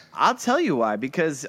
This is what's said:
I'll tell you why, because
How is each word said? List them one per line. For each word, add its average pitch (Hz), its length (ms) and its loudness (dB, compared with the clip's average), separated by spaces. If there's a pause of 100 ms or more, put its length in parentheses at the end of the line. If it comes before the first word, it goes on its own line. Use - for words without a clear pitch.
(140)
I'll 226 220 2
tell 254 240 0
you 214 160 0
why, 110 200 2
because 143 520 -2